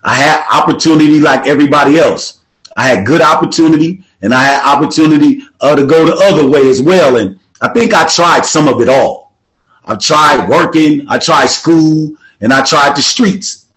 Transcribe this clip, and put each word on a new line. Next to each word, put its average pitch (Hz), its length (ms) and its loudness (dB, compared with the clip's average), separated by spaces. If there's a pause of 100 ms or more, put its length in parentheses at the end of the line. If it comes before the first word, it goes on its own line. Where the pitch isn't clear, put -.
I 110 120 -4
had 139 360 0
opportunity 151 680 2
like 131 260 0
everybody 139 520 2
else. - 420 -2 (360)
I 123 120 -4
had 101 180 -2
good 135 160 0
opportunity, 160 800 0 (160)
and 107 140 -2
I 127 100 0
had 139 180 0
opportunity, 147 840 0 (180)
uh, 143 140 2
to 139 100 0
go 160 180 2
the 165 100 2
other 160 320 2
way 135 220 2
as 127 140 0
well. 151 340 2
And 101 240 -4 (220)
I 120 80 -4
think 220 240 0
I 165 120 0
tried - 380 0
some 151 240 -2
of 117 140 -2
it 120 80 0
all. - 420 -2 (540)
I 110 80 -6
tried 147 520 0
working, 151 600 0
I 123 100 -2
tried 139 280 0
school, 156 680 0 (280)
and 117 100 0
I 135 100 0
tried 143 320 0
the 143 60 -4
streets. - 680 -4 (100)